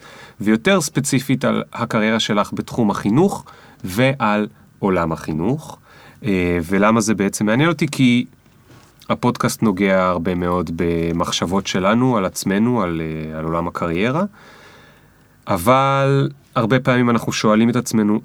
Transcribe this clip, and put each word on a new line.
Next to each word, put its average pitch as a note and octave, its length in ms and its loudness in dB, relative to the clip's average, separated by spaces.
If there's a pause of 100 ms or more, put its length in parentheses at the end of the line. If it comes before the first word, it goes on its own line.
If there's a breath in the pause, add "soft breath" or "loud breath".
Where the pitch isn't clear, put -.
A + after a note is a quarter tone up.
(420 loud breath)
ויותר A2+ 400 2
ספציפית - 640 -2
על A2 180 0 (100)
הקריירה A2+ 460 0
שלך G#2 340 -2
בתחום G#2+ 380 -2
החינוך C#3 540 0 (380 loud breath)
ועל G#2+ 640 0 (320 soft breath)
עולם F2 320 0
החינוך. E2+ 640 -4 (480 loud breath)
אה, F2 380 0
ולמה G#2 380 2
זה G#2+ 140 0
בעצם G2+ 300 -2
מעניין C3 240 2
אותי? E3 220 0
כי B2 340 2 (840 soft breath)
הפודקאסט A#2 540 -2
נוגע F#2+ 400 2
הרבה F2+ 320 0
מאוד F2 400 -2
במחשבות E2+ 920 -2
שלנו, A2+ 500 0
על F#2+ 80 0
עצמנו, G#2 560 0
על, E2+ 200 -4
אה, D#2 380 -8
על D#2+ 60 -8
עולם E2+ 220 -2
הקריירה, F#2+ 560 -2 (1200 loud breath)
אבל C3+ 840 2 (260)
הרבה A#2 240 2
פעמים B2+ 300 2
אנחנו A2+ 220 0
שואלים A2 380 2
את A#2+ 60 0
עצמנו A2 500 0